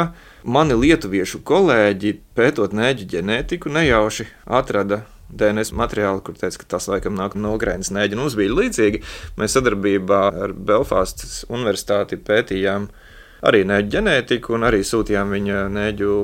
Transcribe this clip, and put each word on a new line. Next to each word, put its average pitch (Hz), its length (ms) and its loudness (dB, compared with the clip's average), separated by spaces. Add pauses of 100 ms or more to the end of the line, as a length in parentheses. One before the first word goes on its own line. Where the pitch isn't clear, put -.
(480)
Mani 135 320 4
lietuviešu 104 640 0
kolēģi, 104 720 4 (220)
pētot 120 360 2
nēģu 113 400 0
ģenētiku, 120 560 -4
nejauši 120 560 2 (240)
atrada 104 540 0 (260)
D 107 240 2
N 107 80 0
S 107 160 -6
materiālu, 101 480 -2
kur - 160 -12
teica, 90 220 -6
ka - 100 -16
tas 90 160 -2
laikam 95 320 -2
nāk 98 160 -4
no 104 220 -2
Ukrainas 95 340 -4
nēģa. 101 240 0
Mums 127 220 -4
bija 104 180 2
līdzīgi. 120 460 2 (340)
Mēs 107 220 0
sadarbībā 98 640 2 (240)
ar 98 100 -8
Belfastas 101 840 -2 (100)
universitāti 101 640 -2
pētījām 101 720 0 (560)
arī 113 240 6
nēģu 104 300 2
ģenētiku 131 580 0
un 113 140 0
arī 107 180 4
sūtījām 101 480 0
viņa 101 320 -2
nēģu 101 560 -2